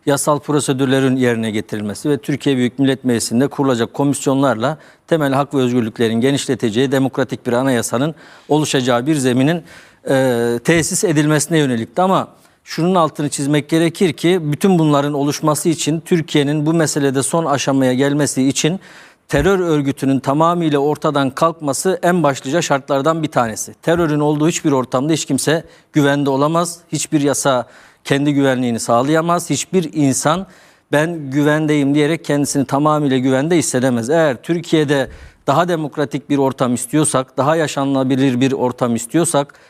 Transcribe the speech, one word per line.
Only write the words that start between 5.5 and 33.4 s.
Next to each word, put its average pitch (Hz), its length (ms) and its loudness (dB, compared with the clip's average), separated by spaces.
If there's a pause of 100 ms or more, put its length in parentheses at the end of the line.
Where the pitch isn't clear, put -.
ve 143 40 0
özgürlüklerin 117 640 0
genişleteceği 131 720 0
demokratik 131 540 -2
bir 120 60 -2
anayasanın 127 640 -2 (340)
oluşacağı 131 580 0
bir 160 80 0
zeminin, 135 480 0 (460)
e, 120 560 0
tesis 170 400 0
edilmesine 151 540 2
yönelikti. 127 440 -2
Ama 180 260 2 (360)
şunun 175 300 -2
altını 156 340 0
çizmek 147 400 -2
gerekir 165 440 0
ki 180 300 0
bütün 165 360 2
bunların 147 360 2
oluşması 147 540 -2
için, 156 320 -2
Türkiye'nin 151 680 0
bu 160 80 2
meselede 139 480 0
son 165 220 -2
aşamaya 135 500 0
gelmesi 139 540 0
için 156 320 -2 (480)
terör 180 300 2
örgütünün 139 600 0
tamamıyla 160 580 2
ortadan 143 520 0
kalkması 165 720 -2
en 175 200 2
başlıca 143 400 0
şartlardan 147 600 0
bir 151 60 -4
tanesi. 110 460 -4
Terörün 160 460 0
olduğu 151 280 2
hiçbir 165 240 0
ortamda 131 400 0
hiç 147 120 -2
kimse 147 400 -2 (280)
güvende 143 380 2
olamaz. 160 480 0 (140)
Hiçbir 151 280 -2
yasa 131 460 0 (380)
kendi 143 300 0
güvenliğini 127 460 0
sağlayamaz. 160 680 0
Hiçbir 180 420 -2
insan 151 540 0 (460)
"Ben 151 380 -2
güvendeyim." 147 640 2
diyerek 151 300 0
kendisini 143 400 0
tamamıyla 147 540 0
güvende 135 380 2